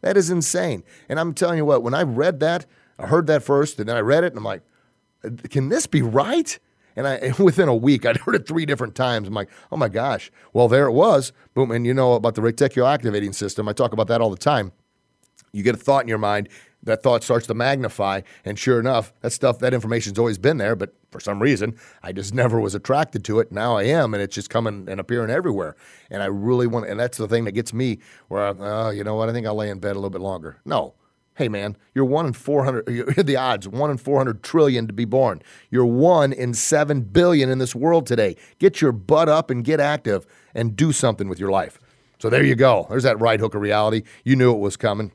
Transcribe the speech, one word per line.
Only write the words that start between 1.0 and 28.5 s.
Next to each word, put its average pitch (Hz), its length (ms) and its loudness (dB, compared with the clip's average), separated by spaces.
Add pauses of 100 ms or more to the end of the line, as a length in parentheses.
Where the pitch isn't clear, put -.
And 143 120 -4
I'm 165 160 -4
telling 170 220 0
you 151 80 0
what, 135 180 4
when 120 100 -2
I 156 80 0
read 147 380 0
that, 165 260 -2 (320)
I - 80 -14
heard 160 220 2
that 147 160 2
first, 143 360 0
and 107 80 -4
then 120 80 -2
I 120 40 0
read 139 240 2
it, 175 100 -2
and 117 40 -12
I'm 107 60 -12
like, 101 200 -8 (880)
"Can 135 180 -2
this 285 160 0
be 147 160 0
right?" 139 560 0 (380)
And 131 120 -4
I, 131 280 -4
<laughs> - 40 -12
within 170 300 4
a 123 60 4
week, 123 320 2
I'd 117 100 2
heard - 160 -4
it 202 140 -2
three 165 180 -2
different 127 300 -4
times. 120 320 -2
I'm 104 80 -8
like, 101 160 -6 (200)
"Oh - 60 -8
my 120 100 0
gosh." 110 440 -4 (200)
Well, 120 160 4
there 135 200 4
it 117 60 0
was. 151 380 4 (220)
Boom. 127 160 0
And 117 160 -2
you 123 80 0
know 127 200 4
about 113 200 2
the 110 80 -4
reticular 123 500 2
activating 104 420 -2
system. 104 360 -6
I 104 40 -4
talk 113 200 -2
about 107 140 0
that 117 120 0
all 113 120 2
the 92 60 -10
time. 117 340 0 (800)
You 101 100 -8
get 117 140 2
a - 40 -12
thought 139 220 2
in 120 60 -6
your 110 100 -2
mind. 104 320 -2 (320)
That 110 220 -4
thought 120 200 2
starts 117 240 0
to 113 60 -4
magnify, 110 680 -2 (240)
and 101 120 -8
sure 123 220 2
enough, 117 400 0
that 120 120 -4
stuff, 123 280 0
that 123 140 0
information's 110 440 -4
always 113 200 0
been 139 200 0
there, 107 200 -2
but 95 160 -8 (180)
for - 80 -16
some 101 220 -4
reason, 113 360 0 (260)
I 90 100 -12
just 101 200 -8
never 120 260 2
was 101 140 -2
attracted 120 520 -2
to 110 140 0
it. 113 120 -2
Now 113 260 -2
I 101 60 0
am, 131 300 0
and 101 100 -4
it's 98 120 -8
just 104 140 -10
coming 104 380 -4
and 95 120 -10
appearing 117 300 -4
everywhere. 113 460 -4 (340)
And 101 140 -6
I 98 40 -2
really 117 400 0
want, 113 200 -4
and 101 120 -8
that's 123 180 -4
the 113 100 -6
thing 117 180 0
that 104 60 -6
gets 113 220 -6
me 117 260 -2 (300)
where, 101 180 -2
I, 101 100 -4